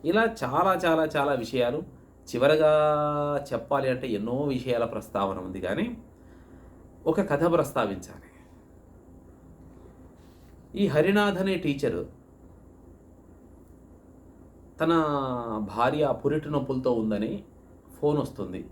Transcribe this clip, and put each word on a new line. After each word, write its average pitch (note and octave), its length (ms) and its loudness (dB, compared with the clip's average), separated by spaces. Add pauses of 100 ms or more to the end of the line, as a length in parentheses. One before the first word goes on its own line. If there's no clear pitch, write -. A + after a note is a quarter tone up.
ఇలా G3+ 200 2
చాలా, F3+ 500 0
చాలా, D#3+ 300 2
చాలా D3 280 0
విషయాలు. B2 460 0 (560)
చివరగా D3 1160 4
చెప్పాలి C3+ 360 0
అంటే B2+ 200 -2
ఎన్నో A#2 340 -2
విషయాల B2+ 420 0
ప్రస్తావన G2 540 -4
ఉంది, F#2 220 -8
కానీ E3 380 -4 (1080)
ఒక E3 140 2
కథ E3 320 2
ప్రస్తావించాలి. - 760 -2 (2500)
ఈ G3+ 80 4
హరినాథ్ F#3+ 520 2
అనే F#3+ 160 0
టీచరు C#3 520 -2 (2750)
తన D#3+ 100 2 (840)
భార్య C3+ 380 2 (100)
పురిటి D3 240 0
నొప్పులతో C3 440 0
ఉందని A2 520 -2 (560)
ఫోన్ D3 180 2
వస్తుంది F#2 540 -6